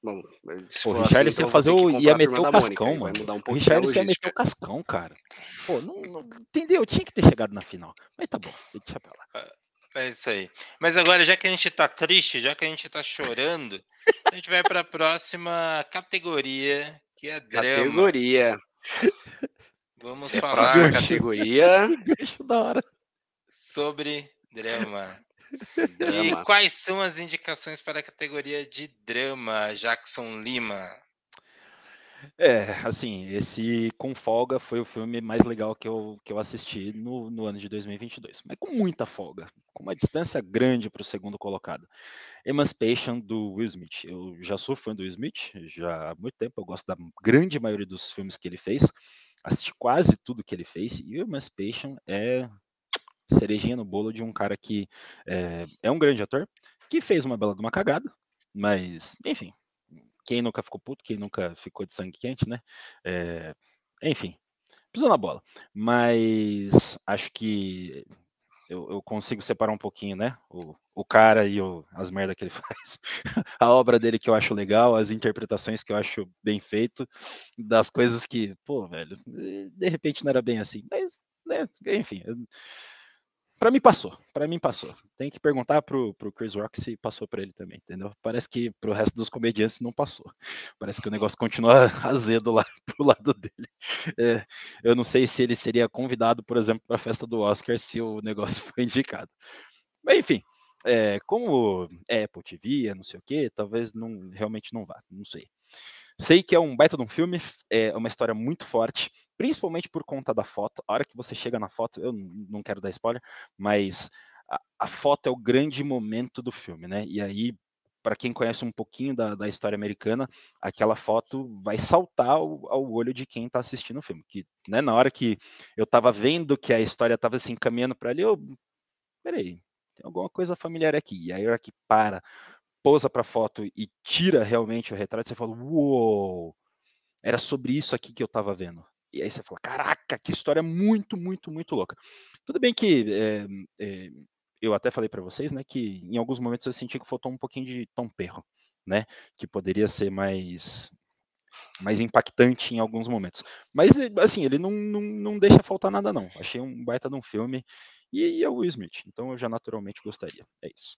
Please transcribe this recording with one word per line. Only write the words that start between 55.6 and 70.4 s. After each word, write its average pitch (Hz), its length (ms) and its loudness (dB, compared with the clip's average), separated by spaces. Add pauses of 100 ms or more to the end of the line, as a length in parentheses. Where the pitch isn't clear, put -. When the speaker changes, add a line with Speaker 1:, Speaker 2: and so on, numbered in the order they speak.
Speaker 2:
é - 80 0
um 147 80 0
grande 143 240 4
ator, 135 260 -4 (400)
que 330 140 -2
fez 160 240 2
uma 127 120 -4
bela 101 180 0
de 95 60 -12
uma 113 100 -4
cagada, 202 420 -2 (400)
mas, 95 600 -2 (100)
enfim, - 280 -6 (720)
quem 120 160 -2
nunca 117 200 -4
ficou - 180 -12
puto, - 240 -14
quem 107 140 -6
nunca 98 380 -6
ficou - 300 -12
de - 80 -20
sangue 92 260 -12
quente, 127 280 -6
né? 120 120 -10 (460)
É, 85 500 -6 (480)
enfim, 123 340 -4 (540)
pisou 269 180 2
na 180 80 6
bola. 87 240 -4 (320)
Mas 110 1300 2
acho - 260 -4
que 92 720 -6 (640)
eu, 90 220 -10
eu 101 100 -6
consigo 107 400 -8
separar 107 300 0
um 107 60 -4
pouquinho, 101 380 -10
né? 117 220 -4 (120)